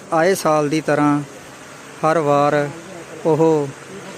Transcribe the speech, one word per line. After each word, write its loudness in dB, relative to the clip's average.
ਆਏ 4
ਸਾਲ 2
ਦੀ 0
ਤਰ੍ਹਾਂ 2
ਹਰ 2
ਵਾਰ 2
ਉਹ 4